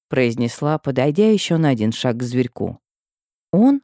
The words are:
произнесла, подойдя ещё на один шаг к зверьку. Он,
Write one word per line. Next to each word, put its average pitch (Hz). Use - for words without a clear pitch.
произнесла, 123
подойдя 143
ещё 190
на 160
один 113
шаг 120
к 123
зверьку. 123
Он, 269